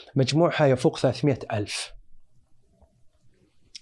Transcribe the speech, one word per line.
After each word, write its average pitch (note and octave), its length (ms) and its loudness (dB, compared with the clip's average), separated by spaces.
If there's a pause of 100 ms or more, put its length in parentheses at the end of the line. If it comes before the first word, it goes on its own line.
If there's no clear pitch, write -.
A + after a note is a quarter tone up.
(140)
مجموعها D3 520 2
يفوق C#3 320 2
ثلاثمية C3+ 400 0 (140)
ألف. - 400 -6 (1900)